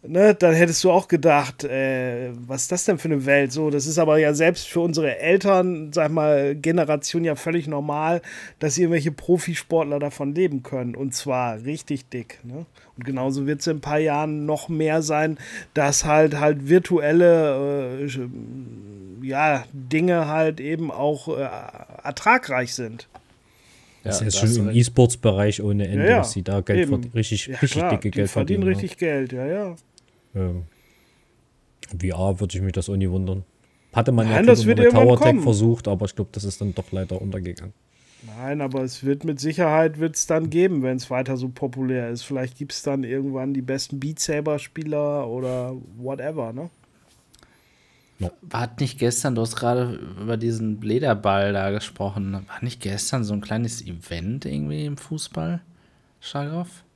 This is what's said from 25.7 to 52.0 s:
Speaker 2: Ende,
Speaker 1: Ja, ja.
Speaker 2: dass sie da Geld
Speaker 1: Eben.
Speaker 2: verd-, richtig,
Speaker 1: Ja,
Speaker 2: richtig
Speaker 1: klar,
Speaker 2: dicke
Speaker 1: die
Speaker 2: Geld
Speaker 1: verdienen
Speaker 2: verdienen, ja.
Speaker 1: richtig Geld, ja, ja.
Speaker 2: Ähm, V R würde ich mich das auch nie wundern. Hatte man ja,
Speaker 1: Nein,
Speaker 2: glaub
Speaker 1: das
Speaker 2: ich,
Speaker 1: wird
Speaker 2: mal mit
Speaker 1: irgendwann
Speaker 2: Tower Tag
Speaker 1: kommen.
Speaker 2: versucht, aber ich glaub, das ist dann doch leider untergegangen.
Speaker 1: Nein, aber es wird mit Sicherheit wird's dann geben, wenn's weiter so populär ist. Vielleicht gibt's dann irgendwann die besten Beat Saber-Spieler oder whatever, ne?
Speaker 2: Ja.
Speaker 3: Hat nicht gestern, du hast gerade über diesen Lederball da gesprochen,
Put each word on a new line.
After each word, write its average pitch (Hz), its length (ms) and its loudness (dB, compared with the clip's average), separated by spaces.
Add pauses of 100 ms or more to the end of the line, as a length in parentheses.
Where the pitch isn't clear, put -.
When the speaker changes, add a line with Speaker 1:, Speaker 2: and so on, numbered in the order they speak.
Speaker 2:
Ende, 101 180 0
Speaker 1:
Ja, 208 60 6
ja. 240 80 6
Speaker 2:
dass 123 120 -2
sie 98 100 -4
da 95 200 -2
Geld - 180 2
Speaker 1:
Eben. 139 240 0
Speaker 2:
verd-, 120 100 -12
richtig, 110 340 -2
Speaker 1:
Ja, 131 100 -10
Speaker 2:
richtig 139 200 0
Speaker 1:
klar, 170 140 0
Speaker 2:
dicke - 180 0
Speaker 1:
die - 20 -2
Speaker 2:
Geld 101 180 0
Speaker 1:
verdienen 190 340 0
Speaker 2:
verdienen, 185 100 4
ja. 196 80 0
Speaker 1:
richtig 185 160 -8
Geld, 139 360 -2
ja, 127 120 -6
ja. 180 300 -6 (580)
Speaker 2:
Ähm, 90 300 -2 (1400)
V 90 80 -4
R 92 320 -2
würde 98 160 -4
ich 92 80 -2
mich 92 100 -2
das 92 160 -4
auch 101 60 -2
nie 95 140 2
wundern. 95 340 -2 (500)
Hatte 117 180 2
man 113 160 4
ja, 110 80 2
Speaker 1:
Nein, 170 80 6
Speaker 2:
glaub 233 100 10
Speaker 1:
das - 80 6
Speaker 2:
ich, - 60 4
Speaker 1:
wird 104 100 6
Speaker 2:
mal 117 80 6
mit 240 80 8
Speaker 1:
irgendwann - 140 8
Speaker 2:
Tower 247 100 8
Tag 302 100 6
Speaker 1:
kommen. 262 160 4
Speaker 2:
versucht, 113 440 2
aber 101 180 0
ich 98 100 -8
glaub, 98 160 -6
das 98 140 -8
ist 98 160 -6
dann 101 120 -2
doch - 180 -8
leider 95 300 -6
untergegangen. 95 520 -8 (640)
Speaker 1:
Nein, 139 240 -6
aber 135 200 -4
es 127 220 -8
wird 143 200 0
mit 151 160 -4
Sicherheit 156 600 2
wird's 156 260 -2
dann 160 240 0
geben, 165 340 2
wenn's 127 260 -4
weiter 131 280 -2
so 127 120 -4
populär 127 600 -4
ist. 120 140 -8
Vielleicht 131 340 -6
gibt's - 240 -10
dann 139 220 -2
irgendwann 131 500 -4
die 135 80 -2
besten 135 380 -6
Beat 151 200 -6
Saber-Spieler 147 1080 -4
oder 127 480 -4 (220)
whatever, 131 560 -8
ne? 151 160 -10 (1500)
Speaker 2:
Ja. 90 120 -4 (200)
Speaker 3:
Hat 117 280 -6
nicht 135 180 -4
gestern, 120 380 0
du 113 60 0
hast 113 140 -4
gerade 123 440 -2 (200)
über 113 180 -4
diesen 110 440 -2
Lederball 104 720 2
da 98 160 0
gesprochen, 98 640 -4